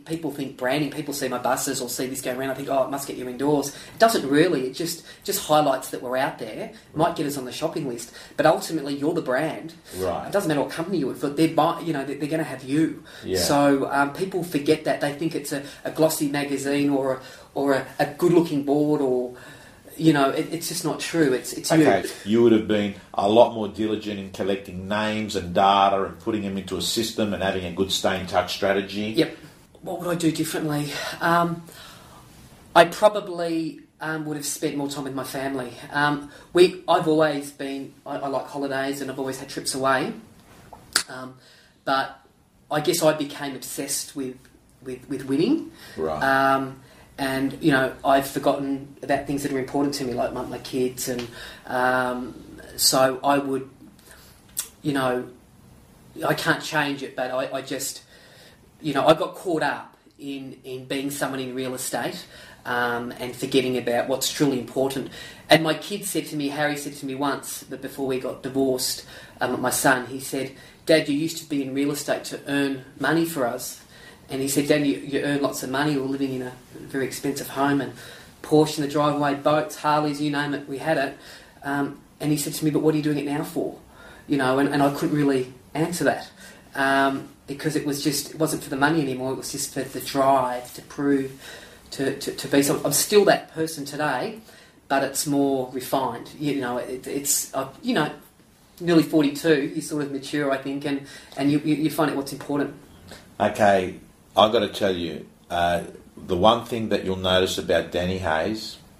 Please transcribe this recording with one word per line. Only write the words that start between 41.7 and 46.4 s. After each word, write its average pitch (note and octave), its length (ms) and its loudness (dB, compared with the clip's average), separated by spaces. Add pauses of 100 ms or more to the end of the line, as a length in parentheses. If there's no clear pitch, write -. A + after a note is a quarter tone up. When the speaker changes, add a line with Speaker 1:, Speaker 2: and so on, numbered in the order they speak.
Speaker 1:
but C3+ 340 0 (520)
I D3+ 100 0
guess D#3+ 220 0
I D#3 100 6
became C#3+ 420 -6
obsessed - 640 -8
with, B2+ 200 -6 (460)
with, B2+ 260 -12
with C3+ 180 -6
winning. F#3 440 2 (280)
Speaker 2:
Right. D#3 240 -2
Speaker 1:
Um, C3+ 580 2 (380)